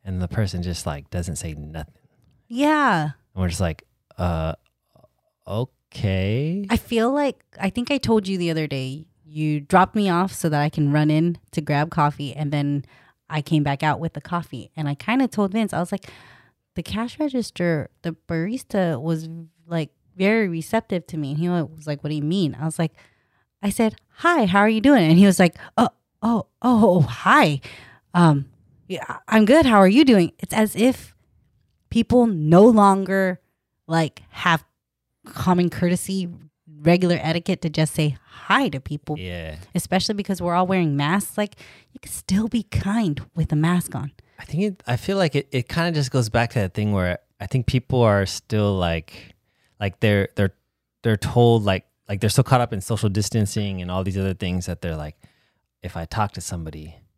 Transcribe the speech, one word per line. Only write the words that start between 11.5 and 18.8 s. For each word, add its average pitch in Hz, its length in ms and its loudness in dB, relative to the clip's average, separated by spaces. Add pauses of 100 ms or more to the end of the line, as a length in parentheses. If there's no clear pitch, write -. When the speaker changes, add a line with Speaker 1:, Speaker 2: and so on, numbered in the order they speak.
Speaker 2:
to - 80 -4
grab 151 300 -2
coffee, 147 440 -2
and 147 180 -4
then 143 320 -2 (460)
I 156 120 -4
came 151 200 0
back 143 200 -2
out 151 180 0
with 165 140 -8
the 151 60 -12
coffee. 160 560 -10
And 151 120 -6
I 143 60 -4
kinda 247 340 -2
told 196 240 -2
Vince, 214 200 -2
I - 80 -4
was 180 120 -6
like, - 180 -10 (640)
"The 175 80 -8
cash 220 360 -8
register, 196 720 -4 (120)
the 165 140 -8 (100)
barista 170 720 -4